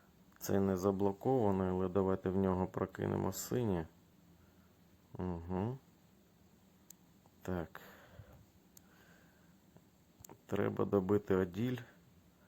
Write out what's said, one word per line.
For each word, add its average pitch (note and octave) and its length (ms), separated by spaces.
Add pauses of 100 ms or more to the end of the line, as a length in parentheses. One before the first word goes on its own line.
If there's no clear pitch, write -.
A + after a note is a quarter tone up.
(380)
Цей G2 220
не G2 160
заблокований, G2 920
але F#2 200
давайте F#2+ 420
в F2+ 60
нього F#2 300
прокинемо G2 680
синє. G2 560 (1200)
Угу. F#2 680 (1600)
Так. F2+ 380 (2750)
Треба G#2 380
добити G2 520
Аділь. G2 420 (680)